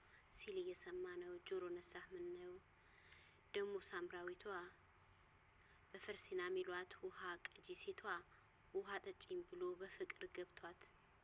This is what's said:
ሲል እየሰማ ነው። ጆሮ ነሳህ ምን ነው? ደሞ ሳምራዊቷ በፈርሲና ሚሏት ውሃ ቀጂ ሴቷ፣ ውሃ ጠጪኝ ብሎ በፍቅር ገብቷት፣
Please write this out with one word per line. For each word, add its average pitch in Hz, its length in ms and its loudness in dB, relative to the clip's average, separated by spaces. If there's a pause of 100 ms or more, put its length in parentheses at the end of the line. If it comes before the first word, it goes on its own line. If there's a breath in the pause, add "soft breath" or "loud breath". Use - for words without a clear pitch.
(340 loud breath)
ሲል 190 240 0
እየሰማ 180 600 0
ነው። 175 240 -2
ጆሮ 180 280 4
ነሳህ 175 400 -4
ምን 175 220 0
ነው? 180 280 -4 (920 loud breath)
ደሞ 202 300 6
ሳምራዊቷ 180 760 0 (1300 loud breath)
በፈርሲና 190 640 0
ሚሏት 185 480 4
ውሃ 185 460 0
ቀጂ - 320 -4
ሴቷ፣ 190 440 0 (540 loud breath)
ውሃ 202 260 4
ጠጪኝ 185 440 -2
ብሎ 180 320 2
በፍቅር 185 540 -2
ገብቷት፣ - 580 -4 (360)